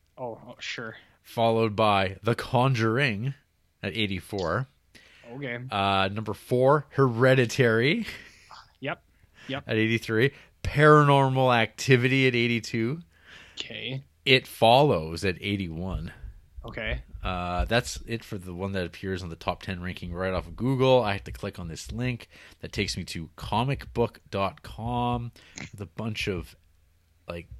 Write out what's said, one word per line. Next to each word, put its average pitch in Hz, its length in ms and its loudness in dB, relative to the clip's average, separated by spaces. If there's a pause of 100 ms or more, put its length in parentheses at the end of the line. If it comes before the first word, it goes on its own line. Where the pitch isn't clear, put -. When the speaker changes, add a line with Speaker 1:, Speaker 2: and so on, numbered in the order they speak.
(180)
Speaker 1:
Oh, 120 280 -10
oh, 123 120 -18
sure. - 380 -10 (260)
Speaker 2:
Followed 113 540 2
by 98 460 4
The 117 120 2
Conjuring 123 1000 0 (480)
at 101 140 -6
eighty-four. 98 720 -2 (720)
Speaker 1:
Okay. 127 220 -8 (120)
Speaker 2:
Uh, 98 420 2
number 104 220 -6
four, 131 560 2
Hereditary. 131 1160 4 (720)
Speaker 1:
Yep. 143 200 -8 (480)
Yep. 135 180 -8
Speaker 2:
At 117 100 -2
eighty-three. 110 560 2 (320)
Paranormal 139 920 6
Activity 127 680 4
at 127 80 2
eighty-two. 120 640 -2 (580)
Speaker 1:
Okay. 117 440 -10 (220)
Speaker 2:
It 131 240 4
Follows 104 760 4
at 92 160 0
eighty-one. 90 720 -6 (520)
Speaker 1:
Okay. 113 380 -6 (220)
Speaker 2:
Uh, 90 420 -4
that's - 400 -2
it 113 180 -8
for - 120 -10
the 92 160 -12
one 95 200 -6
that 95 120 -2
appears 92 380 -6
on 90 80 -10
the 82 60 -10
top - 260 -6
ten 92 180 -8
ranking 90 320 -10
right 92 220 -4
off 87 140 -4
of 82 80 -14
Google. 127 460 4
I 104 100 -2
have 98 120 -8
to - 80 -12
click - 280 -10
on 87 80 -8
this 80 240 -12
link 120 360 -6 (320)
that - 120 -14
takes 98 240 -4
me 90 80 -6
to 82 320 -10
comic 123 580 -4
book 117 260 -2 (100)
dot 98 320 -4
com 120 680 -4 (260)
with - 240 -16
a 98 60 -8
bunch 110 420 -6
of, 90 280 -6 (720)
like, 85 180 -10 (140)